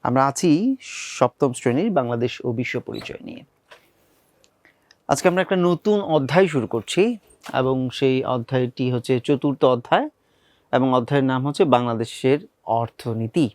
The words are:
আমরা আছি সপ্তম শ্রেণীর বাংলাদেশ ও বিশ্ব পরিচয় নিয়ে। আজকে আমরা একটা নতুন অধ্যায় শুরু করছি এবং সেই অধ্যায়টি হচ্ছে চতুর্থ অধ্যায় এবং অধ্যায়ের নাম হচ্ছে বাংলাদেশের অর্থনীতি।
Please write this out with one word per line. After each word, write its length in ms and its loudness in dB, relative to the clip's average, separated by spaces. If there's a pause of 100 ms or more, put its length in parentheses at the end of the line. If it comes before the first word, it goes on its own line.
আমরা 240 2
আছি 540 2
সপ্তম 720 -2
শ্রেণীর 380 0
বাংলাদেশ 540 -2
ও 60 -2
বিশ্ব 280 -4
পরিচয় 420 -12
নিয়ে। 220 -16 (1600)
আজকে 200 2
আমরা 140 2
একটা 140 0
নতুন 460 2
অধ্যায় 460 2
শুরু 200 -2
করছি 500 -2 (360)
এবং 360 0
সেই 360 0
অধ্যায়টি 680 -2
হচ্ছে 280 0
চতুর্থ 460 0
অধ্যায় 440 2 (640)
এবং 220 2
অধ্যায়ের 300 2
নাম 240 0
হচ্ছে 180 0
বাংলাদেশের 840 0 (160)
অর্থনীতি। 920 -2